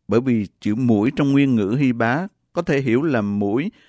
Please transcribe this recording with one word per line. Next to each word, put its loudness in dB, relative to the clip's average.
bởi 2
vì 0
chữ -2
muỗi 2
trong 2
nguyên 4
ngữ 0
Hy 2
Bá -2
có -4
thể -2
hiểu 0
là 0
muỗi, -2